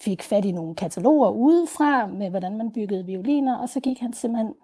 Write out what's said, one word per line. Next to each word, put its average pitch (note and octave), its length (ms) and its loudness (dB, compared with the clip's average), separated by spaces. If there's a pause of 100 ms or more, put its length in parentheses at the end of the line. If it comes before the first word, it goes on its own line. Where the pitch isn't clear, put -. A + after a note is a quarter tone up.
fik F#3+ 220 -2
fat G3+ 220 2
i G3 60 0
nogle E3 240 -6
kataloger G#3+ 540 2
udefra D4 800 2
med, F#3+ 220 -6
hvordan F#3 280 -4
man A3+ 140 -4
byggede G3+ 340 -4
violiner, B3 520 0
og B3 120 -4
så C#4 100 -4
gik B3+ 200 -2
han A#3+ 140 -4
simpelthen A3+ 400 -2 (100)